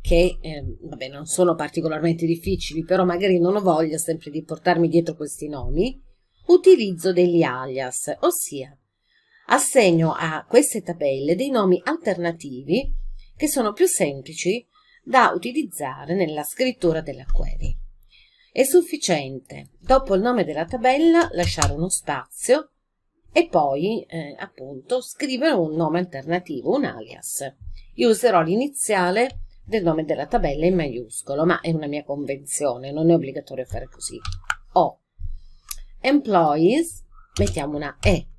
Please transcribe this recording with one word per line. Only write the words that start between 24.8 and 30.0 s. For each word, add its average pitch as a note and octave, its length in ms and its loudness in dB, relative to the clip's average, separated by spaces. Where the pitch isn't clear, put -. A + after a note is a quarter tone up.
scrivere - 520 -2
un D#3+ 200 0
nome D#3+ 240 0
alternativo, E3 760 -4
un C#4+ 100 0
alias. A#2+ 680 -10
Io A#3+ 140 2
userò A3 340 4
l'iniziale G#3 1000 0
del G#3+ 180 -2
nome D#3+ 220 0